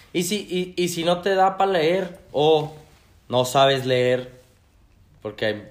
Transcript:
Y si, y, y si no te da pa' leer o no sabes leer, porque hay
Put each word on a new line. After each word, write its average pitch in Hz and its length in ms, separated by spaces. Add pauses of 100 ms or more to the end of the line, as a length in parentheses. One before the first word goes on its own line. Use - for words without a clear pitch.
(120)
Y 175 120
si, 180 520
y, 180 60
y 175 60
si 170 160
no 175 180
te 196 120
da 190 240
pa' 196 80
leer 180 540 (120)
o 151 400 (560)
no 123 160
sabes 135 400
leer, 127 560 (800)
porque 110 260
hay 104 240